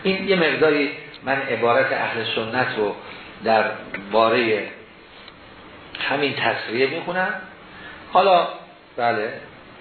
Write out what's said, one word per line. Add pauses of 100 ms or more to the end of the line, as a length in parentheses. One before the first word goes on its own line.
این
یه
مقداری (340)
من
عبارت
اهل (120)
سنت (100)
رو (480)
در (480)
باره (1400)
همین
تصریح
میخونم. (800)
حالا (500)
بله، (480)